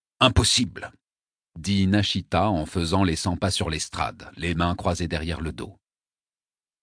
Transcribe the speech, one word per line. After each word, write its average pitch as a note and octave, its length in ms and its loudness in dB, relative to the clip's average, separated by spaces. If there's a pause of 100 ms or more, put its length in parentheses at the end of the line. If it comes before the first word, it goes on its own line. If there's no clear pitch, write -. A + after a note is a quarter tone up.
(220)
Impossible, B2 720 2 (640)
dit F#2+ 300 2
Nashita G2 600 2
en E2+ 200 0
faisant F2+ 360 2
les E2+ 120 2
cent F2 220 -2
pas G2 120 0
sur - 220 -2
l'estrade, - 680 -6
les F2 160 -2
mains E2+ 220 0
croisées F2+ 320 -2
derrière D#2 340 -4
le D#2 100 -6
dos. - 240 -12 (1080)